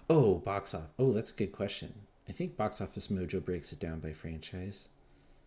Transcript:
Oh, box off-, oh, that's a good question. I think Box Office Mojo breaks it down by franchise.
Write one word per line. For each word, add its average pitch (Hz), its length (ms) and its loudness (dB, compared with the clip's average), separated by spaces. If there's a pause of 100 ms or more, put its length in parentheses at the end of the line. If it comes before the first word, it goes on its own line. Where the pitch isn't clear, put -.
Oh, 131 280 8
box 98 380 -2
off-, 80 160 -6 (100)
oh, 131 120 8
that's - 200 0
a - 20 -16
good 98 160 0
question. - 420 -6 (360)
I 98 40 -8
think 170 240 -6
Box 107 240 0
Office 98 280 -6
Mojo 92 360 -2
breaks 90 280 -4
it - 80 -12
down 80 180 -4
by 78 140 -6
franchise. 90 760 -10 (600)